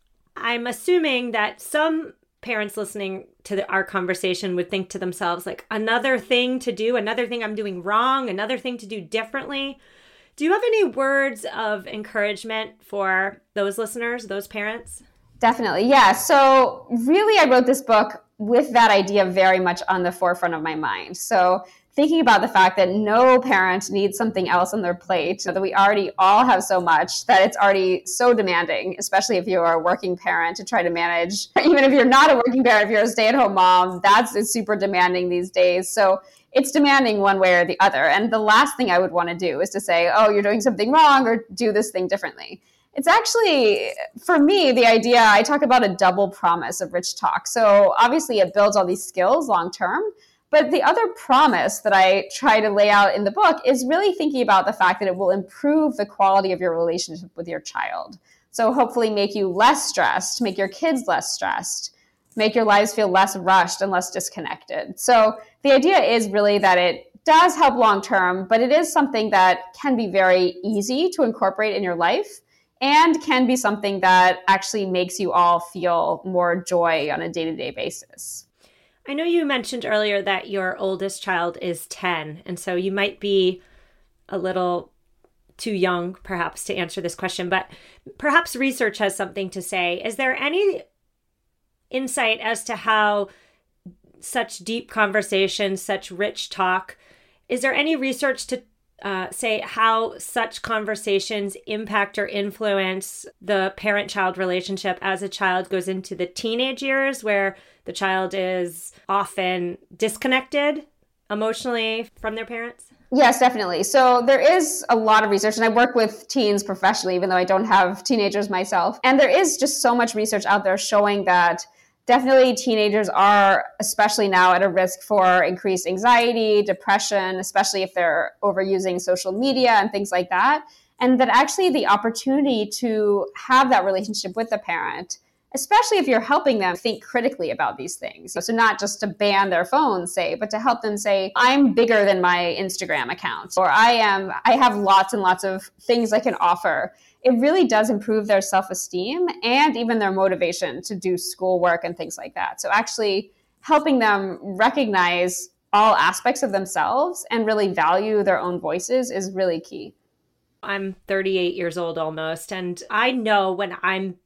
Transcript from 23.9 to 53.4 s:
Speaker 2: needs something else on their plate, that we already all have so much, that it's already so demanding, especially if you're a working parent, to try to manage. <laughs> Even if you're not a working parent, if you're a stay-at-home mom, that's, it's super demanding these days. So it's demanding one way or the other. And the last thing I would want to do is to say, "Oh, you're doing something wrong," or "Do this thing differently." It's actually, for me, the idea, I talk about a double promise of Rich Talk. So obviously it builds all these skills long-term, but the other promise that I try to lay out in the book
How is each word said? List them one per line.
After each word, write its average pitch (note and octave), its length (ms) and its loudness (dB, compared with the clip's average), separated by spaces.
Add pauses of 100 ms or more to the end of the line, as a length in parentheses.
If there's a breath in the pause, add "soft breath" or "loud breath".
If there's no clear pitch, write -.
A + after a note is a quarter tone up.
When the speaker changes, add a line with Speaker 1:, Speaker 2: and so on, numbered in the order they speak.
Speaker 2:
needs G3+ 260 -2
something G3 320 -4
else F3+ 240 0
on G#3+ 80 -4
their F3 140 -2
plate, F3 480 -4
that F#3+ 180 -4
we F#3+ 140 -4
already G3 420 2
all G3+ 280 4
have G3 180 2
so F#3 160 0
much, E3+ 460 0
that F#3+ 160 4
it's - 160 2
already F#3+ 480 2
so B3 280 2
demanding, F3 640 -2
especially G3 400 -2
if F3 80 -4
you're E3+ 280 2
a E3 60 2
working F3+ 360 -2
parent, E3+ 420 -4
to G3 60 -12
try A3 180 -2
to F3 80 0
manage. E3+ 640 -4
<laughs> - 120 0
Even C#4+ 200 4
if C4+ 80 6
you're C4+ 140 4
not C#4 260 6
a C#4 40 6
working B3 280 0
parent, G#3+ 220 4
if G3+ 40 -6
you're G#3+ 140 2
a A3+ 40 2
stay-at-home A3+ 460 2
mom, F#3 480 4
that's, A3 340 4
it's A3 160 -2
super G#3+ 260 -2
demanding F3+ 500 0
these F3+ 240 -2
days. F3+ 380 2
So G3 320 2 (320 soft breath)
it's C4+ 180 0
demanding C4+ 480 4
one G3 180 4
way F#3 180 4
or F3 100 4
the F3 160 -6
other. D#3+ 240 2
And G3+ 260 2
the A3 80 0
last A3 380 4
thing B3 140 0
I F3 60 4
would F3+ 140 2
want E3+ 180 -2
to F3 60 -4
do E3 240 -4
is F#3+ 120 -2
to G3 100 -6
say, F3 340 2
"Oh, G#3+ 140 6
you're G#3 120 2
doing G#3 200 0
something G#3+ 300 0
wrong," C#4+ 360 6
or A3+ 260 -2
"Do G#3+ 200 -2
this G#3+ 180 -2
thing F#3 160 -4
differently." F#3 540 -8 (340)
It's C#4 120 -2
actually, E4+ 800 2 (340)
for F4 140 2
me, D#4 340 4
the A#3+ 140 4
idea, A#3 340 4
I G#3+ 220 6
talk C#4+ 220 0
about B3 200 4
a G3+ 60 2
double F#3 400 2
promise F3 500 -2
of F3+ 140 -8
Rich F3 220 -4
Talk. - 320 -2
So G3+ 500 4
obviously A#3+ 420 2
it F#3 140 2
builds G#3 220 4
all G3 100 2
these F3+ 180 -4
skills B3 460 0
long-term, F#3 540 -2 (480 soft breath)
but D4+ 180 4
the D#4 140 0
other A4+ 320 2
promise B3 640 2
that G3+ 140 0
I F#3+ 380 4
try A3 300 2
to G#3+ 80 0
lay G3+ 220 2
out G3+ 240 4
in G3+ 80 -2
the G3+ 80 -2
book E4+ 340 2